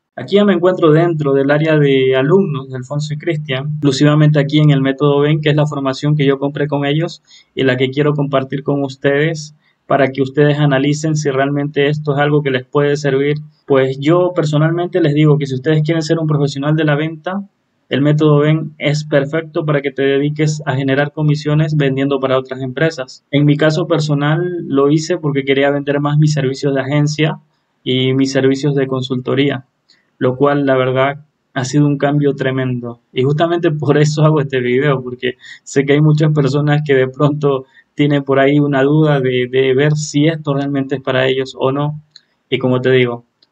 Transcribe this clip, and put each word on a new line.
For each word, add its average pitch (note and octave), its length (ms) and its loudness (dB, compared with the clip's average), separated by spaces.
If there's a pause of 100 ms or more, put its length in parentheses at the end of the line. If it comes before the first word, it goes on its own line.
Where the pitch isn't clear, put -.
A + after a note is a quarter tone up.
(140)
Aquí C3+ 220 -4
ya G#3 80 4
me G3+ 80 2
encuentro E3+ 400 2
dentro D#3 400 2
del C#3 180 2
área D#3 260 2
de C3 380 4
alumnos C#3+ 540 0
de C3 80 -10
Alfonso D3 380 -6
y D3 40 -8
Cristian, C3+ 540 -4
exclusivamente D3 680 4
aquí C#3+ 220 2
en D3+ 100 6
el C#3 100 4
método C#3+ 380 2
ven, D3+ 220 2
que D3+ 100 0
es C#3+ 60 2
la D3+ 100 2
formación C#3 480 -2
que D3+ 100 0
yo C#3 140 2
compré C#3+ 300 -4
con C#3+ 180 -2
ellos D#3+ 340 -2 (320)
y - 120 -2
la B2+ 120 2
que C3+ 140 0
quiero D3 240 0
compartir C#3 480 -2
con C#3+ 220 -2
ustedes C#3+ 720 -4 (300)
para C#3 220 2
que C3+ 120 -6
ustedes D3 380 2
analicen D3 580 0
si D3 140 -2
realmente C#3+ 580 -2
esto D3+ 240 -2
es C3+ 60 -2
algo D3 240 2
que D3 80 -2
les B2+ 160 -2
puede C#3+ 320 0
servir. C#3+ 400 0 (280)
Pues C3+ 320 2
yo F3 380 2
personalmente E3 640 0
les D3+ 140 2
digo D3+ 240 4
que D3 80 -4
si C3 80 -6
ustedes D#3 280 0
quieren E3 200 0
ser D#3+ 160 -2
un D#3+ 80 -2
profesional C#3+ 500 0
de D#3+ 80 0
la D3+ 100 2
venta, E3 540 -6 (400)
el B2+ 140 0
método D3+ 380 4
ven D#3 360 0
es D3 280 -2
perfecto D#3 600 -2
para D3+ 160 0
que C#3 100 -4
te C3+ 120 -4
dediques D3 640 0
a C3+ 80 -2
generar C3+ 380 0
comisiones D3+ 640 0
vendiendo C#3 460 0
para B2+ 160 0
otras C3 240 -4
empresas. C3 680 -6
En C#3+ 160 2
mi D3 100 4
caso D#3 300 0
personal D3+ 800 -2
lo C3+ 240 2
hice D#3+ 260 0
porque C#3+ 260 -2
quería C#3 280 2
vender C#3+ 300 -2
más D3 180 0
mis D3+ 160 2
servicios C3+ 400 -2
de C3+ 80 -2
agencia D3 560 -2 (440)
y B2+ 300 0
mis C3+ 180 0
servicios C3+ 440 0
de C3+ 120 0
consultoría, C3 800 -4 (540)
lo B2+ 180 -2
cual C#3+ 300 -2
la C3+ 100 2
verdad C3 480 -2 (300)
ha C3 100 -4
sido D3 220 0
un C#3+ 100 0
cambio C#3+ 400 0
tremendo. B2+ 640 -6 (100)
Y C3 120 -4
justamente E3 480 0
por D3 260 0
eso D3+ 260 2
hago D3+ 200 2
este C3 180 -4
video, B2+ 420 0
porque B2 340 -6 (260)
sé C#3 240 -2
que C#3 80 0
hay D3 80 2
muchas D3+ 320 2
personas D3 500 0
que D3 100 0
de C3 140 2
pronto C#3+ 560 -2 (300)
tienen C#3+ 280 0
por C#3 160 0
ahí C#3+ 220 4
una C#3+ 240 0
duda D3 360 2
de, B2+ 300 0
de C3 240 2
ver D3 200 2
si D3+ 340 0
esto D#3 260 -4
realmente C#3 420 -4
es C3 40 -8
para C3 260 -2
ellos C3 320 -4
o C3 140 0
no. D3 280 -4 (480)
Y B2+ 100 -2
como B2+ 220 0
te C3 120 2
digo, A#2+ 320 0 (280)